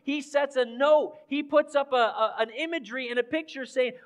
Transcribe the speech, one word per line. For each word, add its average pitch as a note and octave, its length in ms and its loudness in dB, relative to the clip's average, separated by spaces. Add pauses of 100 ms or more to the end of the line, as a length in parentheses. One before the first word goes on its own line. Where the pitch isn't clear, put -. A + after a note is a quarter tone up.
He C#4+ 200 -4
sets C#4 340 -2
a B3+ 100 2
note. C#4 600 2
He C#4+ 160 -2
puts D4 320 2
up C#4 180 0
a, - 20 2
a, A3 440 2
an A3+ 100 0
imagery B3+ 600 -6
and A#3+ 100 -2
a A#3+ 40 2
picture C4+ 420 -6
saying, B3 280 -2 (120)